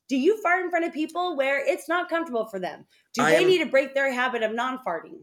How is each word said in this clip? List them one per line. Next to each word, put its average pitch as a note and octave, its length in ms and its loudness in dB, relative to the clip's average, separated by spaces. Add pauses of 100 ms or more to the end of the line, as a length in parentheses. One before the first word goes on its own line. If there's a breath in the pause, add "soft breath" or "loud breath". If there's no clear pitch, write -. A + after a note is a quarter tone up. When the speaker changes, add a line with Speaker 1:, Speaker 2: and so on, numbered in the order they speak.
Speaker 1:
Do C4+ 80 -2
you F#4+ 260 2
fart F4+ 220 2
in F4 60 -4
front E4+ 160 0
of - 80 -4
people F4 420 -4
where C4+ 300 0
it's D#4+ 240 -2
not F4 180 0
comfortable B3 380 -2
for G3 140 -10
them? E3+ 260 -10 (280)
Do - 100 0
Speaker 2:
I D#4 80 4
Speaker 1:
they D#4+ 120 6
Speaker 2:
am F4+ 60 6
Speaker 1:
need F#4 100 6
to D#4 60 0
break C4+ 280 2
their C4+ 200 0
habit B3 300 -2
of G#3+ 100 0
non-farting? A#3 680 -6